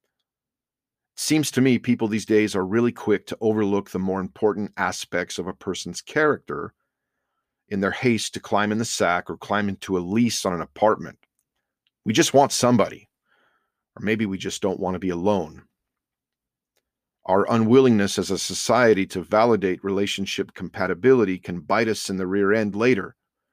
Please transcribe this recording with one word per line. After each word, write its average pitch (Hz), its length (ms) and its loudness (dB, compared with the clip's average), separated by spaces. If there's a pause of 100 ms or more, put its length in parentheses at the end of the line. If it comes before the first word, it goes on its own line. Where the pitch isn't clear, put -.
(1160)
It - 40 -12
seems 156 300 0
to - 100 0
me 127 200 4
people 120 260 0
these 107 180 -2
days 107 300 2
are 95 100 0
really 117 280 0
quick - 340 -2
to - 140 -10
overlook 104 500 0
the 95 80 -6
more 95 220 -2
important 101 560 -2
aspects 92 640 -4
of 87 80 -6
a 90 40 -10
person's 87 480 -10
character 117 720 -2 (960)
in 101 120 -4
their 98 100 0
haste - 440 -2
to - 60 -10
climb 104 320 -2
in 107 60 -2
the 117 60 -2
sack 90 440 -2
or 82 80 -10
climb 104 320 -2
into 95 300 -4
a - 20 -2
lease 107 460 0
on 92 60 0
an 85 80 -4
apartment. 85 580 -2 (840)
We 113 80 -2
just 151 220 2
want 135 160 6
somebody, 120 580 0 (880)
or - 60 -14
maybe 107 240 0
we 95 120 -4
just - 220 -8
don't 95 200 -2
want 92 140 -2
to 90 40 -6
be 90 120 -4
alone. 85 520 -2 (1600)
Our 95 220 2
unwillingness 113 680 4
as 92 140 -2
a 87 60 -2
society 107 720 2
to 95 120 -6
validate 101 640 2
relationship 98 680 -4
compatibility 95 840 0
can 87 220 -10
bite 107 260 0
us 107 240 -4
in 95 60 -4
the 92 100 -4
rear 98 260 2
end 107 220 0
later 110 400 0 (380)